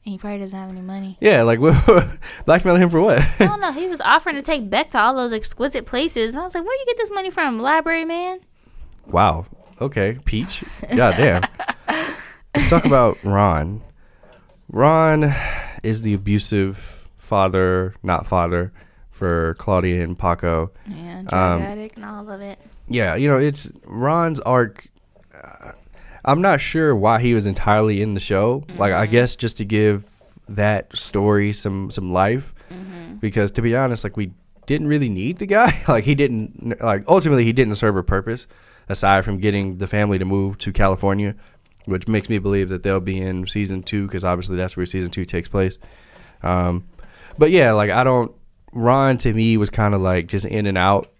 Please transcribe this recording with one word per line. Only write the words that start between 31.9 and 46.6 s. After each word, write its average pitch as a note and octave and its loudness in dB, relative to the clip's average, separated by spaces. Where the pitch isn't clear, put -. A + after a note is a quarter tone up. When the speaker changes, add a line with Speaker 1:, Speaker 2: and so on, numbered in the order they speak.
Speaker 2:
some F#2 -6
life. G#2 0
Speaker 1:
Mm-hmm. F3+ -16
Speaker 2:
Because G#2 -2
to A#2+ -4
be A#2 0
honest, B2+ -2
like, G#2+ -8
we G2 -6
didn't D3+ -2
really D3 0
need G#2 -4
the G3+ -8
guy. G3+ 4
<laughs> - -4
Like, A#2 4
he C#3+ 4
didn't, A#2 -2
like, G2+ 0
ultimately D3+ 4
he A#2 2
didn't A#2 2
serve G#2+ 0
a F#2 0
purpose G2 -2
aside G2 2
from G2+ -4
getting G2 -2
the G2 -6
family G#2 0
to F#2 -2
move G2 -2
to - -6
California, G2 0
which F#2+ -4
makes A2 -2
me A2 0
believe G2 0
that F#2 -6
they'll F#2+ 0
be F#2+ -4
in F#2 -4
season F#2+ -4
two, G2+ -4
'cause F#2+ -6
obviously F2+ -2
that's F#2 -6
where F2+ -4
season F2+ -6
two F#2 -6
takes E2+ -6
place. F#2+ -2
Um, F2+ 0